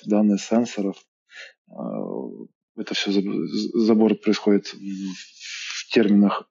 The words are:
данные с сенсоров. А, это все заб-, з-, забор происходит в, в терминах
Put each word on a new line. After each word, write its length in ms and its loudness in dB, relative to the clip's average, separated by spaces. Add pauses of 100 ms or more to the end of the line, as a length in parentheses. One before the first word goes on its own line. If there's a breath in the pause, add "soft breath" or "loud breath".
данные 320 4
с 60 -8
сенсоров. 520 -2 (760 loud breath)
А, 320 -8 (760)
это 160 -8
все 180 -4
заб-, 340 0
з-, 400 -2
забор 300 6
происходит 580 2
в, 40 -18
в 1120 -12
терминах 580 4